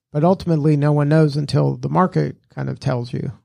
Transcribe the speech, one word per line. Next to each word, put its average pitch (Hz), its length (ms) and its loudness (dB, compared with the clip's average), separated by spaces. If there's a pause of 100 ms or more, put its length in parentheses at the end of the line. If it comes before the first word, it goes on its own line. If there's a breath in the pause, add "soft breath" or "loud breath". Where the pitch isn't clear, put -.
(120)
but 151 140 0
ultimately 156 500 2
no 143 160 2
one 147 160 2
knows 151 300 2
until 143 400 0
the 131 100 -8
market 156 480 0 (140)
kind 135 200 -8
of 127 100 -8
tells 123 340 -4
you. 139 180 -6 (140)